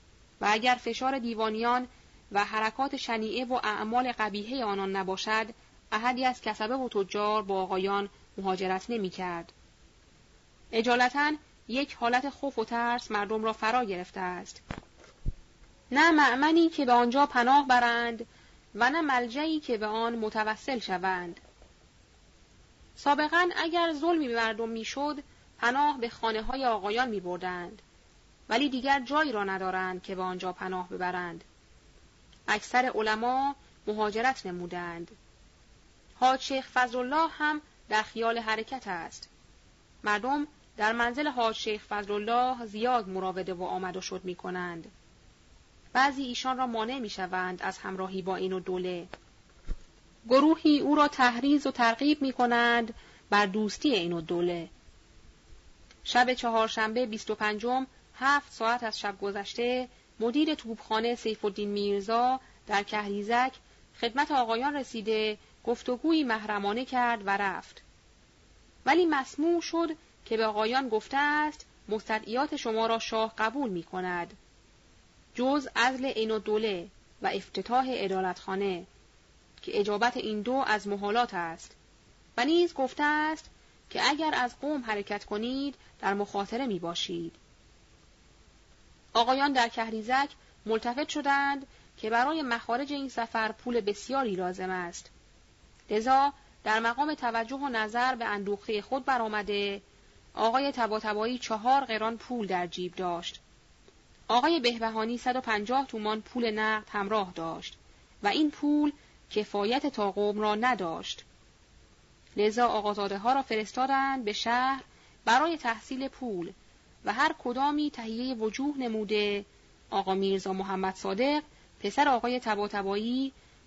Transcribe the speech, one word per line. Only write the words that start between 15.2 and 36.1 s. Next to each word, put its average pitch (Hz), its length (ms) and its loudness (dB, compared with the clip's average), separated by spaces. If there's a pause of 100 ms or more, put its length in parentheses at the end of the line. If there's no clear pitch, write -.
نه 302 200 6
مأمنی 302 580 6
که 294 160 0
به 247 80 4
آنجا 240 340 6
پناه 262 400 6
برند 233 600 4 (480)
و 233 160 4
نه 320 100 2
ملجئی 285 600 0
که 240 180 -2
به 214 80 -2
آن 226 300 -2
متوسل 214 640 -2
شوند. 180 600 -4 (1600)
سابقاً 302 600 4
اگر 330 360 0
ظلمی 311 360 2
به 233 80 -2
مردم 226 320 0
می‌شد، 262 480 -4 (420)
پناه 269 420 2
به 233 80 -2
خانه‌های 226 580 -2
آقایان 220 420 0
می‌بردند، 180 720 -6 (640)
ولی 262 200 2
دیگر 269 320 0
جایی 285 320 0
را 208 120 -2
ندارند 185 580 -4
که 196 120 -10
به 185 80 -6
آنجا 185 300 -4
پناه 185 360 -6
ببرند. 180 560 -6 (1040)
اکثر 247 460 0
علما 240 600 0 (320)
مهاجرت 214 600 0
نمودند. 175 640 -8 (1080)